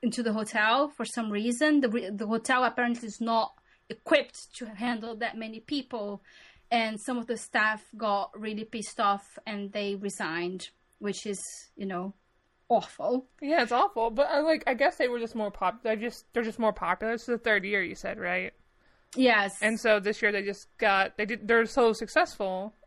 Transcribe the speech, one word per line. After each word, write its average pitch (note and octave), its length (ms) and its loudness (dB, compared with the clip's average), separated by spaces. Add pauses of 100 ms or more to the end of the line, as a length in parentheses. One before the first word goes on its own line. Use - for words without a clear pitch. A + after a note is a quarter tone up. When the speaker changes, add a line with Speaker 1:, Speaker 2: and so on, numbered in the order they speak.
Speaker 1:
into A#3+ 220 -2
the A3+ 100 0
hotel A3 560 2
for A#3+ 160 -6
some A3+ 240 -4
reason. A#3+ 520 4
The B3+ 80 4
re-, G#3 200 -2
the G#3 180 -6
hotel A3+ 360 2
apparently A#3+ 440 0
is G3+ 140 -8
not A3+ 320 0 (360)
equipped - 640 0
to B3 100 -12
handle A3+ 520 -6
that A3 200 -6
many A3 220 -10
people, A3 640 -6 (500)
and A3 280 0
some B3+ 180 -4
of A#3 100 -6
the A#3 100 -4
staff G#3+ 460 0 (120)
got G3+ 440 0
really G#3+ 260 -6
pissed A3 340 -10
off G3+ 460 0
and G3+ 260 -8
they G3+ 220 -2
resigned, F#3 760 -6 (280)
which G3+ 300 -6
is, G3 120 -6 (380)
you G3+ 80 -8
know, F#3+ 280 -6 (540)
awful. A#3 600 0 (140)
Speaker 2:
Yeah, D4+ 200 2
it's A#3 100 0
awful, A#3+ 380 2
but A#3 180 2
I, D4+ 120 2
like, D#4 260 2
I - 80 0
guess C#4 240 2
they D4 100 2
were A#3+ 120 -2
just A3+ 160 -6
more G#3 160 -2
pop-, G3+ 320 -2
they're A3 120 2
just, A3+ 380 -8
they're A#3 80 0
just A3 160 -2
more A3 160 2
popular. G#3 400 -2
It's A#3 140 -8
the A#3+ 100 0
third G#3+ 260 2
year, G3 200 0
you F3 100 -6
said, - 240 -8
right? F#3 360 -4 (640)
Speaker 1:
Yes. A3 460 4
Speaker 2:
And A3 180 0
so G#3+ 200 4
this G#3 220 -2
year G#3 100 2
they G3+ 100 -2
just G3 260 -8 (100)
got, G3 380 4
they G#3 100 -2
did, G#3+ 220 -8
they're A#3 200 6
so A3+ 260 4
successful, G#3+ 800 0 (140)